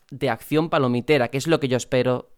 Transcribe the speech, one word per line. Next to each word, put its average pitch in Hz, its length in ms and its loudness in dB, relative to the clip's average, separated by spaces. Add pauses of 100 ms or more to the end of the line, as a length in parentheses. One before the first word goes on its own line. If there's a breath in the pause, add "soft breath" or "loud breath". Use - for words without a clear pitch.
de 131 220 -4
acción 151 380 -2
palomitera, 127 580 2
que 135 100 -6
es 135 80 -6
lo 160 140 2
que 147 80 -2
yo 127 100 0
espero 127 600 -2